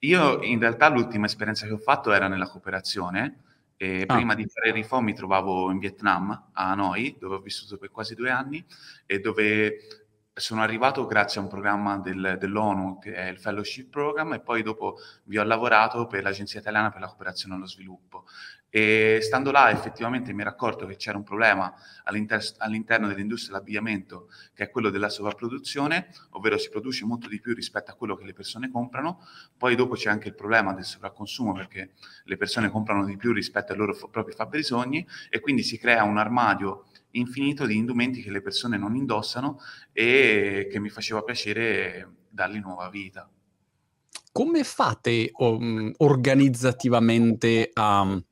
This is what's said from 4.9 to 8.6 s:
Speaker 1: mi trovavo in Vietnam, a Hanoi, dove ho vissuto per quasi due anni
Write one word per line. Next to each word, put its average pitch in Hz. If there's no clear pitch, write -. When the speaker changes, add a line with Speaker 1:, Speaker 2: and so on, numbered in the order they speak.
Speaker 1:
mi 107
trovavo 95
in 95
Vietnam, 95
a 95
Hanoi, 101
dove 95
ho 95
vissuto 101
per 98
quasi 110
due 120
anni 135